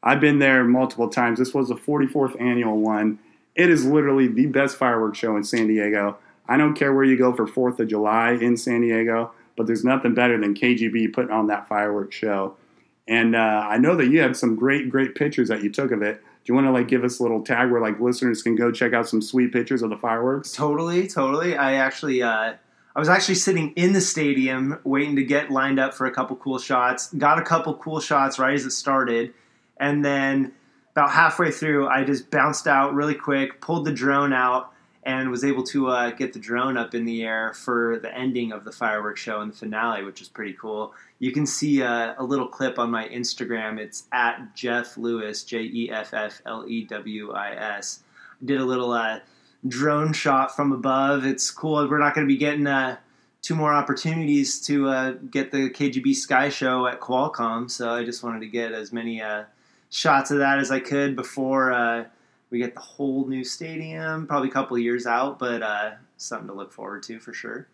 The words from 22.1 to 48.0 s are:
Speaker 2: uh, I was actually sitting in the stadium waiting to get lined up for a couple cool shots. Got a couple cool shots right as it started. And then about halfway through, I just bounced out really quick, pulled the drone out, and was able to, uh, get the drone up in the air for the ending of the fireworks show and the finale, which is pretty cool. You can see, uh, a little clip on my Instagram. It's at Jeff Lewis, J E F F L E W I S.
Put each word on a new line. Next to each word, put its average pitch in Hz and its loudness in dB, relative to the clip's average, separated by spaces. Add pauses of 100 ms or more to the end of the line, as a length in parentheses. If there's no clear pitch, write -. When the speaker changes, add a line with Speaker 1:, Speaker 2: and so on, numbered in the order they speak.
Speaker 2:
uh, 113 0 (420)
I 139 -2
was 156 0
actually 185 4
sitting 175 0
in 180 4
the 190 4
stadium 135 0
waiting 143 0
to 135 2
get 143 0
lined 135 2
up 131 -2
for 131 -4
a 123 -2
couple 131 -4
cool 131 -6
shots. 127 0
Got 151 4
a 165 -4
couple 160 0
cool 156 -6
shots 135 0
right 131 2
as 139 -2
it 131 -6
started. 120 -2 (440)
And 143 0
then 139 0 (380)
about 143 4
halfway 160 4
through, 143 0
I 131 2
just 135 -2
bounced 147 0
out 139 4
really 143 0
quick, 135 -2
pulled 160 -4
the 156 -2
drone 139 2
out, 127 0 (320)
and 131 -4
was 123 -4
able 139 0
to, 131 -2
uh, 123 0
get 123 -6
the 123 -14
drone 123 -2
up 117 -6
in 117 -2
the 117 -4
air 113 -4
for 117 -2
the - -10
ending 120 -4
of 104 -12
the 107 -16
fireworks 107 -4
show 107 -6
and 107 -8
the - -18
finale, 107 -6
which 98 -14
is 90 -20
pretty 104 -12
cool. 107 -10 (240)
You 127 -4
can 147 -2
see, 139 0
uh, 120 -2
a 131 -8
little 131 -2
clip 123 -4
on 117 0
my 113 -4
Instagram. 113 -6
It's - -14
at 120 -2
Jeff 120 -4
Lewis, 113 -6
J 113 -6
E 113 -6
F 107 -10
F 107 -8
L 113 -10
E 113 -6
W 107 -10
I 101 -8
S. 104 -10 (440)